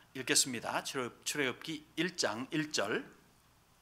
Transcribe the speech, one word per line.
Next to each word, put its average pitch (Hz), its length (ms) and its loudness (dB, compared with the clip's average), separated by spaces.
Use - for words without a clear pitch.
읽겠습니다. 131 720 2
출애굽-, 123 400 -4
출애굽기 147 720 -2
일 175 220 0
장 117 320 2
일 151 200 0
절. 117 440 0